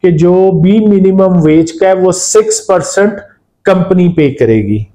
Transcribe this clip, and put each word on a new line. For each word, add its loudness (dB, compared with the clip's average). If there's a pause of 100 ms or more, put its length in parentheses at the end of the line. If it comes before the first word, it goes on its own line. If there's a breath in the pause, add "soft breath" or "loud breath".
कि 2
जो 2
भी 2
मिनिमम 2
वेज 2
का -2
है, 2
वो 0
सिक्स -2
परसेंट -2 (520 loud breath)
कंपनी 0
पे 0
करेगी। -2